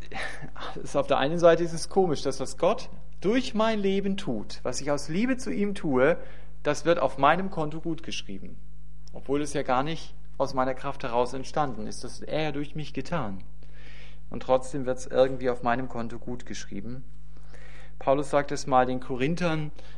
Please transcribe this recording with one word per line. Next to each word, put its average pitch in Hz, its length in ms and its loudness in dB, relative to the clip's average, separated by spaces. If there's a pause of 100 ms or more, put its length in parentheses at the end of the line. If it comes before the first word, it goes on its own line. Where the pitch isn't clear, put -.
(380)
<laughs> - 420 -4
das - 160 -2
auf 139 100 2
der 131 120 2
einen 147 200 2
Seite 170 260 8
ist 160 80 -2
es 165 160 -2
komisch, 175 340 4
dass 135 180 0
was - 160 -2
Gott 208 320 2 (320)
durch 247 340 2
mein 220 260 2
Leben 196 360 2
tut, 113 460 -2
was 127 180 -2
ich 143 100 -2
aus 143 180 0
Liebe 233 280 2
zu 208 140 -2
ihm 202 240 2
tue, 143 420 4 (480)
das 147 200 0
wird 170 140 4
auf 131 200 0
meinem 170 320 6
Konto 160 300 -2
gut 165 220 -2
geschrieben. - 540 -4 (560)
Obwohl 139 300 -2
es 147 100 -2
ja 143 100 0
gar 131 200 2
nicht 156 320 -2 (220)
aus 131 180 0
meiner 131 200 2
Kraft - 280 -4
heraus 123 300 2
entstanden 131 540 0
ist. 104 180 -4
Das 117 160 -4
hat - 80 -6
er 151 140 0
ja 151 100 0
durch 143 220 -4
mich 151 180 -4
getan. 131 500 -2 (880)
Und - 120 -4
trotzdem 131 420 2
wird's 127 220 -2
irgendwie 127 440 2
auf 120 120 -2
meinem 123 260 0
Konto 117 300 -4
gut - 280 -4
geschrieben. 107 580 -4 (960)
Paulus 143 320 2
sagt 143 220 2
es 139 140 -2
mal 127 200 6
den 127 140 -2
Korinthern, 156 720 0 (260)